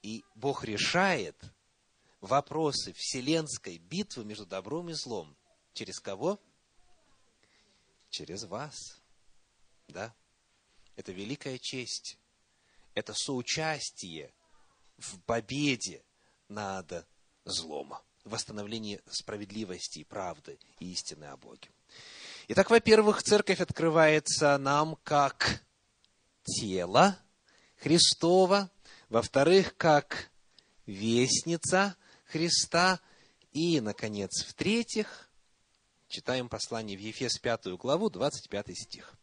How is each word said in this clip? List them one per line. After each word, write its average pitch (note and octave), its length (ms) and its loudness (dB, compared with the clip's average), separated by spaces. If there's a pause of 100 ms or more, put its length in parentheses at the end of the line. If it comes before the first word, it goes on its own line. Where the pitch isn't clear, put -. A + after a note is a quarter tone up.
И G#2+ 220 -12 (100)
Бог C3 300 -4
решает A#2 720 0 (840)
вопросы C#3+ 720 -2
вселенской C#3 840 -4
битвы A#2 480 -8
между G#2+ 220 -12
добром A#2 420 -8
и E3 40 -10
злом. G2+ 420 -8 (380)
Через - 260 -12
кого? C3+ 400 -4 (1700)
Через F2 360 -10
вас. A#2+ 280 -12 (1120)
Да? A2 260 -12 (840)
Это - 160 -14
великая B2 480 -10
честь. - 580 -10 (800)
Это G#2+ 180 -6
соучастие B2 1200 -6 (640)
в - 240 -16
победе A#2 800 -4 (440)
над F#2+ 600 -8 (380)
злом, D2+ 480 -8 (320)
в G#2+ 60 -12
восстановлении G#2+ 680 -8 (100)
справедливости G2+ 880 -10
и D2+ 40 -16
правды E2 560 -10 (200)
и F2+ 120 -10
истины D2+ 340 -10
о C#2 120 -16
Боге. - 320 -20 (800)
Итак, F#3+ 220 4
во-первых, A3 520 8
церковь G3 400 4
открывается D#3 960 4
нам C#3+ 460 2
как - 600 2 (800)
тело G#2 720 2 (600)
Христово, F3+ 920 4 (380)
во-вторых, C#3 680 4
как - 540 4 (540)
вестница C3 1120 2 (300)
Христа, E3+ 760 2 (520)
и, D#3+ 280 2
наконец, G#2 640 -4
в-третьих, - 840 -4 (800)
читаем B2 420 -4
послание A2 480 -8
в F#2+ 40 -14
Ефес, A2 360 -4
пятую A2+ 400 -4
главу, E3+ 320 0
двадцать - 400 -6
пятый G2 260 -8
стих. - 480 -16